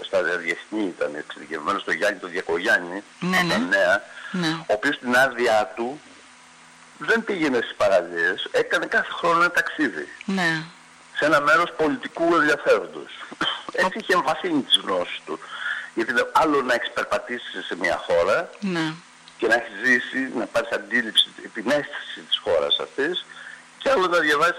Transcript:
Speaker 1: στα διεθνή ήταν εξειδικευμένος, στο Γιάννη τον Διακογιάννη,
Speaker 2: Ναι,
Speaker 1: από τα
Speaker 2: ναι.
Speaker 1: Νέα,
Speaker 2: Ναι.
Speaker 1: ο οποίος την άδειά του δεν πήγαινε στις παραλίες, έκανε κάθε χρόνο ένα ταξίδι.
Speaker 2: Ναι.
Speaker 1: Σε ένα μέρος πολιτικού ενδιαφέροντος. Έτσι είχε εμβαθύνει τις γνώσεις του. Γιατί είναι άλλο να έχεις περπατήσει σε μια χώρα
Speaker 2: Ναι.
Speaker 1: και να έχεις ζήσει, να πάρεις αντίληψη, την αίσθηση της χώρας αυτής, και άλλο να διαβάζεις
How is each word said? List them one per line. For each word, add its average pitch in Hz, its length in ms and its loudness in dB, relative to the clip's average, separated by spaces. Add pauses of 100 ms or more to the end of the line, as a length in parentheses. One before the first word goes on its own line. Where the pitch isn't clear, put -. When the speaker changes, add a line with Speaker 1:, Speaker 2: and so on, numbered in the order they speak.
Speaker 1:
στα 95 160 0
διεθνή 85 600 -4 (120)
ήταν 73 200 -4
εξειδικευμένος, 76 640 -6
στο - 100 -6
Γιάννη 95 280 0
τον 92 100 -10
Διακογιάννη, 92 760 -2 (160)
Speaker 2:
Ναι, 180 180 0
Speaker 1:
από 175 120 0
τα 165 80 0
Speaker 2:
ναι. 247 80 0
Speaker 1:
Νέα, 196 380 4 (280)
Speaker 2:
Ναι. 175 160 -2
Speaker 1:
ο 160 260 -2
οποίος 143 260 -2
την 123 160 0
άδειά 120 600 2
του 131 260 -6 (960)
δεν 214 260 0
πήγαινε 156 340 0
στις - 200 -2
παραλίες, 87 760 2
έκανε 160 340 0
κάθε - 260 0
χρόνο 170 280 2
ένα 170 120 4
ταξίδι. - 560 -2 (180)
Speaker 2:
Ναι. 165 380 0 (540)
Speaker 1:
Σε 147 80 2
ένα 151 160 6
μέρος 165 360 4
πολιτικού 156 580 2
ενδιαφέροντος. 131 760 2 (600)
Έτσι 185 300 0
είχε 190 120 0
εμβαθύνει 160 480 2
τις - 220 4
γνώσεις 92 420 -2
του. 78 140 -8 (540)
Γιατί 113 180 -2
είναι 123 200 0
άλλο 143 300 4
να 123 120 0
έχεις - 200 -2
περπατήσει 107 760 -6
σε 98 120 -8
μια 87 180 0 (100)
χώρα 113 420 4 (100)
Speaker 2:
Ναι. 170 340 -2 (440)
Speaker 1:
και - 100 0
να - 80 2
έχεις - 180 -2 (100)
ζήσει, 127 540 0
να 107 80 -2
πάρεις 117 260 -2
αντίληψη, 110 540 0 (280)
την 110 180 -6
αίσθηση - 560 -4
της - 160 -4
χώρας 73 360 2
αυτής, 139 460 -4 (520)
και - 120 -2
άλλο 185 180 4
να 175 120 2
διαβάζεις 156 400 4